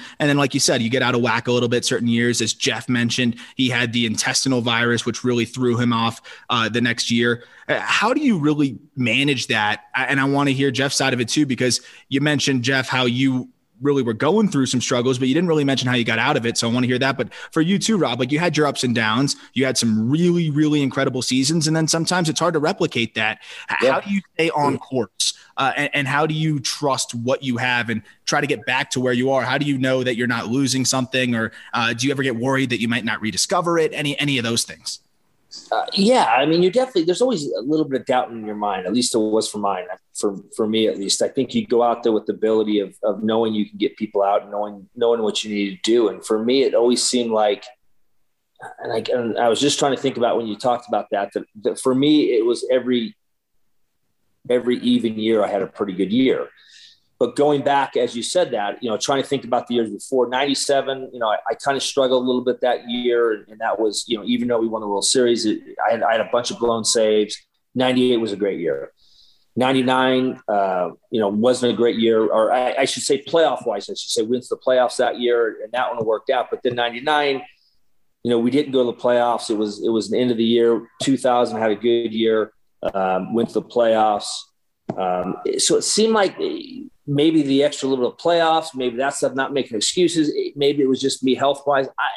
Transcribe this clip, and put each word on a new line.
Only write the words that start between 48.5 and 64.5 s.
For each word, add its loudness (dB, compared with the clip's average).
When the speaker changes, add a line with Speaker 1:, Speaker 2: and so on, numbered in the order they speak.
Speaker 2:
and -8
I, -4
and -2
I 4
was 2
just 2
trying 2
to -4
think -2
about 2
when -2
you -6
talked -2
about -4
that, -2
that, -6
that -2
for 0
me, 4
it 4
was 0
every, 0
every 2
even 0
year 2
I 0
had -2
a -6
pretty -6
good -2
year. 2
But 0
going 2
back, 0
as 0
you -6
said 0
that, -4
you -4
know, -2
trying 0
to -6
think -2
about -2
the -2
years 0
before, 0
ninety-seven, 0
you -10
know, 0
I, 0
I 0
kinda -2
struggled 2
a -2
little 0
bit -2
that -2
year. 2
And, -10
and -18
that -2
was, -2
you -2
know, -8
even -2
though 2